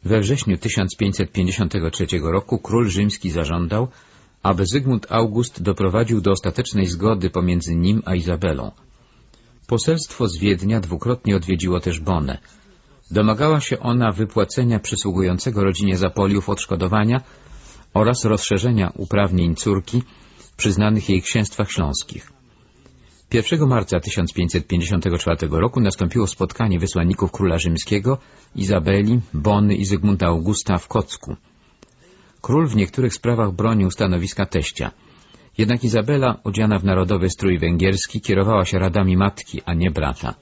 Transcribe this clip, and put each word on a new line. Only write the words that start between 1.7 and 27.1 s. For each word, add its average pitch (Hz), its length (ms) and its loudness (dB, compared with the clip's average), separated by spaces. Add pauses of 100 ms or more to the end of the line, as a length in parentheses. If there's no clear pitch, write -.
trzeciego 82 400 -2
roku 101 280 -2
król 113 300 0
rzymski 98 400 -2
zażądał, 85 580 -2 (560)
aby 190 220 2
Zygmunt 131 440 0
August 113 540 -2
doprowadził 104 580 0
do 98 100 2
ostatecznej 95 540 -2
zgody 90 440 0
pomiędzy 87 460 0
nim 95 300 2
a 92 100 -2
Izabelą. 82 560 -2 (960)
Poselstwo 135 600 -2
z 85 100 -6
Wiednia 98 420 2
dwukrotnie 101 560 -2
odwiedziło 90 440 0
też 82 200 -4
Bonę. 76 380 -2 (760)
Domagała 110 480 2
się - 200 -4
ona 120 320 0
wypłacenia 110 680 0
przysługującego 95 840 -2
rodzinie 98 340 2
Zapoliów 98 520 0
odszkodowania 104 720 0 (720)
oraz 113 320 2
rozszerzenia 104 680 0
uprawnień 90 600 2
córki 104 480 -2 (340)
w - 180 -20
przyznanych 104 540 2
jej 92 120 2
księstwach 104 500 -2
śląskich. - 600 -6 (1000)
Pierwszego 147 380 2
marca 107 320 2
tysiąc 90 340 -2
pięćset 87 340 -2
pięćdziesiątego 87 500 0
czwartego 80 420 0
roku 120 200 0
nastąpiło 101 480 0
spotkanie 95 520 -2
wysłanników 85 520 0